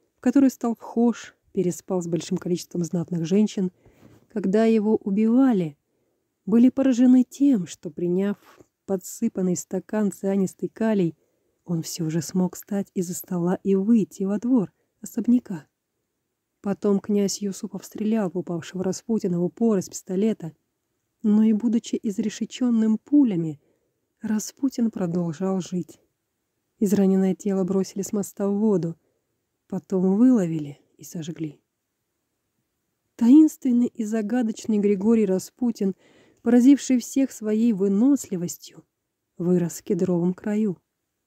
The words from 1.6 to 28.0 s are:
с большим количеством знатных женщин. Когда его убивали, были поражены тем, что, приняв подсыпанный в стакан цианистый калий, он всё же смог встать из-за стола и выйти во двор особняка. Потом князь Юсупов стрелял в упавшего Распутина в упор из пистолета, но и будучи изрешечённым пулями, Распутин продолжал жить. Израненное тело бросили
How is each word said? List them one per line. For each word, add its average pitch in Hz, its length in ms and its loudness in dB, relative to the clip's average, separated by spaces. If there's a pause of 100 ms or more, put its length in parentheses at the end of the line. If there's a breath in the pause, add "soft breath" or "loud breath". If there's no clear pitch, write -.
с 170 60 -8
большим 170 280 -4
количеством 175 460 -4
знатных 165 440 -4
женщин. 196 440 0 (580 soft breath)
Когда 202 360 0
его 220 320 2
убивали, 220 840 2 (680)
были 233 220 6
поражены 254 540 4
тем, 247 440 0
что, - 240 -14
приняв 180 460 -2 (500)
подсыпанный 190 680 -4
в - 60 -6
стакан 202 500 -4
цианистый 196 580 -4
калий, 202 480 -2 (480)
он 165 180 -4
всё 156 280 -6
же 165 100 -2
смог 180 360 -4
встать - 380 -8
из-за 180 200 -6
стола 180 480 -4
и 196 120 0
выйти 196 500 0
во 202 140 -2
двор 240 340 0 (280)
особняка. 214 640 -2 (960)
Потом 202 380 0
князь 202 420 -2
Юсупов 196 440 -10
стрелял 214 460 -2
в 170 60 -8
упавшего 175 460 -8
Распутина 185 580 -2
в 175 40 0
упор 214 340 0
из 180 100 -6
пистолета, 190 640 -4 (720)
но 214 200 4
и 220 100 4
будучи 226 500 -2
изрешечённым 220 960 -2
пулями, 180 600 0 (600)
Распутин 220 720 -4
продолжал 180 680 -4
жить. 175 400 -8 (800)
Израненное 190 560 2
тело 190 280 -2
бросили 190 380 -2